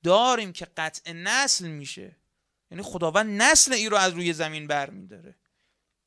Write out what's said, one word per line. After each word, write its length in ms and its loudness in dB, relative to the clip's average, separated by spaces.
داریم 500 2
که 120 -12
قطع 460 -8
نسل 560 -2
می‌شه، 480 -12
یعنی 120 -14
خداوند 580 0
نسل 320 6
ای 160 -2
رو 80 2
از 160 4
روی 200 -2
زمین 340 -6
بر 220 -2
می‌داره. 460 -20